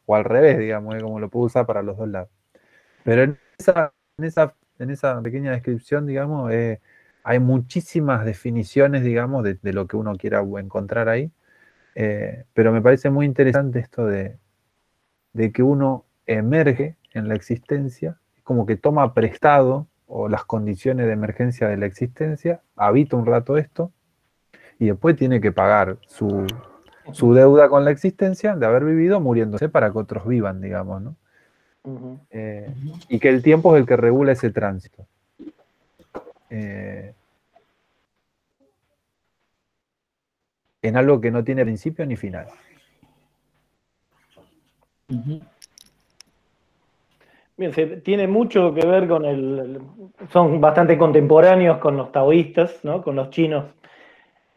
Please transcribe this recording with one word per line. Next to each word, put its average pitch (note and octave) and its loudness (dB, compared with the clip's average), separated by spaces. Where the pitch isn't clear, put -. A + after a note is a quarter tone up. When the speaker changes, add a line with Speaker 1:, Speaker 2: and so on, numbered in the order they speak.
Speaker 1:
o G#2 0
al G#2 0
revés, C3+ 4
digamos, A2 -6
es A2 -10
como A2 -10
lo G#2 -10
puedo A#2+ -2
usar A#2+ -2
para G#2 -4
los G2+ -8
dos A2 -8
lados? F#2+ -10
Pero A#2 2
en C#3 -2
esa, E3+ 0
en D3+ -10
esa, D#3+ 0
en B2+ -8
esa C3 -4
pequeña C3 -6
descripción, B2 -4
digamos, C#3 -6
eh, A2+ -2
hay A#2+ 0
muchísimas C3 -2
definiciones, A#2+ -2
digamos, B2 -2
de, G2 -4
de G2 -6
lo F#2+ -4
que G#2+ -8
uno G#2+ -6
quiera G#2 -4
encontrar G#2 -6
ahí, C3+ -4
eh, G#2 -6
pero A2+ 4
me A2+ 2
parece C3 4
muy C#3+ 0
interesante C3+ 0
esto A#2+ -6
de, G2 -6
de A2 -2
que B2 0
uno C3+ 0
emerge C3+ 0
en G#2+ -6
la A2 -2
existencia, C#3+ -6
como A#2+ -2
que G#2+ -2
toma C#3+ 0
prestado C3+ 2
o G#2+ -8
las G#2 -6
condiciones A2+ -4
de A2+ 0
emergencia G#2+ -4
de G#2 -4
la G2+ -4
existencia, D3+ -6
habita B2+ 2
un A#2 -2
rato A#2+ 0
esto, E3 -6
y A2 0
después A#2+ 2
tiene B2+ 0
que G#2 0
pagar G2 2
su, G2+ -4
su A#2+ 4
deuda C#3 8
con C#3+ 2
la D3 4
existencia F#3+ -2
de C3 -2
haber B2 2
vivido E3 2
muriéndose A2+ -2
para A#2 0
que A2 -8
otros G#2 -8
vivan, G#2 -2
digamos, F#2+ -10
¿no? C#3 -16
Speaker 2:
Ujú. B2+ -16
Speaker 1:
Eh, G#2+ -12
Speaker 3:
Ujú. D#3 -14
Speaker 1:
y - -4
que C#3 4
el C3 4
tiempo D#3+ 6
es C#3+ 6
el B2 -2
que B2+ 4
regula B2 2
ese A#2+ -2
tránsito. G2 -8
Eh, G2+ -12
en A2 -2
algo C3+ 4
que A2+ -2
no A#2 -2
tiene C3 -2
principio D3+ -6
ni B2+ -8
final. F2 -12
Speaker 3:
Ujú. C3 -8
Speaker 2:
Bien, F3+ -6
se, D#3+ -2
tiene G3 -2
mucho G3 2
que D#3+ 0
ver F#3 2
con D#3+ 0
el, C3+ -4
el, C3+ -12
son E3+ 4
bastante D3+ 4
contemporáneos D#3 6
con D3 0
los C3 -6
taoístas, D#3+ 2
¿no? D#3+ -4
Con C#3+ -6
los C3+ -6
chinos. D#3 -2